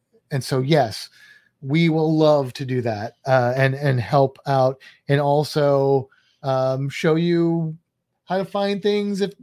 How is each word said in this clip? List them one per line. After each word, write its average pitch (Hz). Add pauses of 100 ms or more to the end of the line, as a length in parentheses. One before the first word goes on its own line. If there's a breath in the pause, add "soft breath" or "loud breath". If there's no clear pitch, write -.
(320)
and 135
so, 135
yes, 131 (520 soft breath)
we 160
will 160
love 151
to 139
do 127
that, 113 (120)
uh, 123
and, 135
and 139
help 135
out, 135 (260 soft breath)
and 143
also, 143 (340)
um, 131
show 160
you 170 (480)
how 180
to 190
find 202
things 202
if, 190